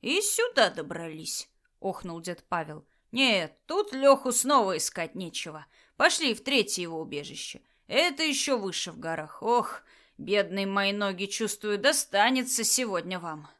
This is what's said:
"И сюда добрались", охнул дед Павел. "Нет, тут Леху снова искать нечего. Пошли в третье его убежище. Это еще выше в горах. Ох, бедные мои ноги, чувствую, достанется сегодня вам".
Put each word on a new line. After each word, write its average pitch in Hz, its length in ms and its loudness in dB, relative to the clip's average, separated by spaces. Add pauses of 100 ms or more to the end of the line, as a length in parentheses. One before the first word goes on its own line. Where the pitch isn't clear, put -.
"И 320 140 2
сюда 440 500 2
добрались", 160 800 -8 (300)
охнул 180 400 -6
дед 170 280 -10
Павел. 156 380 -6 (240)
"Нет, 220 560 2
тут 403 260 -2
Леху 269 380 6
снова 233 460 4
искать 165 400 -4
нечего. 165 500 -10 (300)
Пошли 294 380 2
в - 100 -14
третье 220 380 2
его 165 180 -6
убежище. 143 640 -10 (260)
Это 311 340 0
еще 277 360 0
выше 185 340 -6
в 160 80 -16
горах. 160 420 -6
Ох, 233 400 0 (360)
бедные 196 480 0
мои 196 260 2
ноги, 196 320 -2
чувствую, 208 540 -2
достанется 254 840 2
сегодня 185 560 0
вам". 156 300 -10 (120)